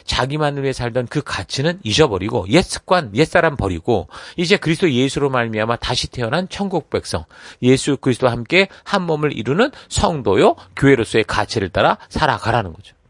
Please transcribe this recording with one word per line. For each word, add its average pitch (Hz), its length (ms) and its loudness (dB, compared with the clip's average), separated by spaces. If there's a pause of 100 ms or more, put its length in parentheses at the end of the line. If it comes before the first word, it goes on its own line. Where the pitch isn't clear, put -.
자기만을 143 600 -2
위해 135 100 -2
살던 120 340 -4
그 151 140 -4
가치는 165 600 -4
잊어버리고, 113 680 0
옛 151 120 6
습관, 170 540 -2
옛 143 80 4
사람 165 320 2
버리고, 98 540 -2 (260)
이제 180 220 2
그리스도 160 340 0
예수로 135 380 0
말미암아 117 480 -2
다시 - 320 -4
태어난 131 400 -4
천국 185 400 -6
백성, 87 340 -4 (380)
예수 131 340 4
그리스도와 123 380 0
함께 165 340 2 (160)
한 190 200 -2
몸을 151 340 -2
이루는 147 340 0 (160)
성도요, 156 720 2 (180)
교회로서의 117 480 4
가치를 101 460 -2
따라 143 280 2 (120)
살아가라는 113 640 -2
거죠. - 260 -20 (100)